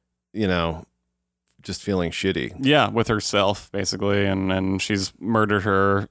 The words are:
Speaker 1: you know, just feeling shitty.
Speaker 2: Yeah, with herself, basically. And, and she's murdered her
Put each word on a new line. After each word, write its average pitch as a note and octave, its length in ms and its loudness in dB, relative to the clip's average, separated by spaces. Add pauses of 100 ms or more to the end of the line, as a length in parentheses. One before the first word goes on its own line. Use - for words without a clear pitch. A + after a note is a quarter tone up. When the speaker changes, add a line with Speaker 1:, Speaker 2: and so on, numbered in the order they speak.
(320)
Speaker 1:
you G#2 160 -2
know, E2 380 -2 (760)
just - 200 -8
feeling F2+ 280 0
shitty. E2 480 -2
Speaker 2:
Yeah, C3+ 300 4
with A2 200 0
herself, G#2 640 0
basically. G2+ 520 0
And, F#2+ 280 0
and F#2+ 280 0
she's G2 380 -2
murdered G#2 440 2
her G2 480 2